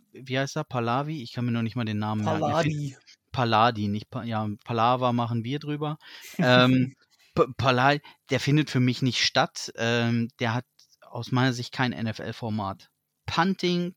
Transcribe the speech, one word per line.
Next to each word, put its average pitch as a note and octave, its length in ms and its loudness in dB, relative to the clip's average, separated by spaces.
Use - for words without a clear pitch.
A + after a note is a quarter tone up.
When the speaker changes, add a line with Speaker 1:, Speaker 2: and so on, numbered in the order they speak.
Speaker 1:
wie B2+ 240 -8
heißt C3+ 200 -4
er? - 80 -4
Pahlavi? B2+ 580 -4
Ich A#2 100 -14
kann A#2+ 120 -6
mir A#2+ 80 -2
noch A#2 100 0
nicht A2 140 -4
mal B2 80 -2
den G#2+ 140 -4
Namen G#2+ 260 -2
merken. D#3 160 0
Der D3+ 160 0
findet D3+ 240 0
Speaker 2:
Pahlavi. C#3 160 -8
Speaker 1:
Pahlavi, A2+ 580 2
nicht G#2 220 -6
Pa-, B2+ 140 -8
ja, G#2+ 240 -4
Palaver B2 480 2
machen A#2 320 -2
wir C#3 160 -6
drüber. D3 380 -6
Speaker 2:
<laughs> - 200 -10
Speaker 1:
Ähm, B2+ 580 6
P-, D#3 100 4
Pala-, C3 440 4
der B2+ 100 2
findet C#3+ 280 2
für C3 120 0
mich B2 200 2
nicht B2+ 240 0
statt. - 520 0
Ähm, A#2 520 0
der A#2 140 0
hat B2 100 -2
aus - 280 -10
meiner B2+ 220 2
Sicht A#2+ 200 -8
kein B2 200 -2
N G2+ 160 -6
F G#2 100 -6
L-Format. G#2 720 -8
Punting, F3 720 0